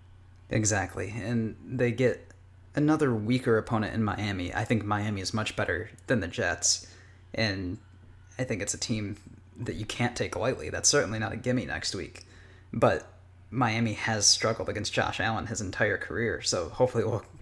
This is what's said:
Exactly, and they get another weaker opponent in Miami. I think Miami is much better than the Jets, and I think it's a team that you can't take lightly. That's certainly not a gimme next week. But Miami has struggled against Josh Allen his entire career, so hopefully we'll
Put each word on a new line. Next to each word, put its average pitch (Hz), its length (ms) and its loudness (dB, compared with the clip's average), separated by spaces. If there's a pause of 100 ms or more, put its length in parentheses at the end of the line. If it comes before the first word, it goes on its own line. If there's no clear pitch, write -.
(520)
Exactly, 98 600 0
and 110 460 -2 (100)
they 123 240 2
get 120 420 2 (420)
another 147 400 4
weaker 113 420 2
opponent 107 380 0
in 110 100 2
Miami. 98 500 -2
I 110 100 0
think 107 200 2
Miami 104 360 0
is 92 120 -6
much 107 240 -2
better 95 340 -2 (160)
than 120 140 2
the 87 80 -2
Jets, - 580 0 (460)
and 98 460 -2 (600)
I 131 60 0
think 107 180 -4
it's - 120 -4
a - 40 -8
team 107 380 -2 (420)
that 117 180 -4
you 107 80 -4
can't - 320 -2
take 95 200 -4
lightly. 95 340 -2
That's - 180 2
certainly 110 300 2
not 110 140 -2
a - 40 -6
gimme 123 300 0
next 73 280 -6
week. - 300 -10 (480)
But 110 340 4 (440)
Miami 113 440 2
has 107 320 0
struggled - 420 4
against 101 240 -4
Josh - 280 0
Allen 104 260 -2
his 110 140 -6
entire 101 380 0
career, 95 440 -2
so 87 260 0
hopefully 120 360 2
we'll 104 200 -2 (180)